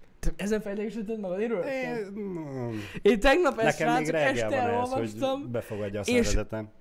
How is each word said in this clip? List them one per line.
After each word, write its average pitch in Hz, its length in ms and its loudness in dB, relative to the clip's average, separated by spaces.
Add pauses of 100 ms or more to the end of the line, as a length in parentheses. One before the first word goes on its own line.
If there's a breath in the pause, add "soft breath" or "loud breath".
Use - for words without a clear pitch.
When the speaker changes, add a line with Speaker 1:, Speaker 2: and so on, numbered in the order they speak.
(200)
Speaker 1:
Te - 160 0
ezen 208 260 -2
fejlegesítetted 208 580 -6
magad? 190 200 -4
Én 226 80 -2
rögtön. 233 240 -2
Speaker 2:
Én, 240 400 -6 (120)
mm. 135 540 -6 (240 loud breath)
Speaker 1:
Én 208 180 6
tegnap 277 400 4
ezt, - 200 2
Speaker 2:
Nekem 156 160 2
még - 100 2
Speaker 1:
srácok, 160 200 2
Speaker 2:
reggel 117 200 2
Speaker 1:
este - 20 0
Speaker 2:
van 107 80 0 (280)
ez, 254 60 -4
hogy - 20 -6
Speaker 1:
elolvastam, 127 600 -2
Speaker 2:
befogadja 104 480 -4
a 101 40 -2
Speaker 1:
és 120 220 4
Speaker 2:
szervezetem. 104 440 0 (120)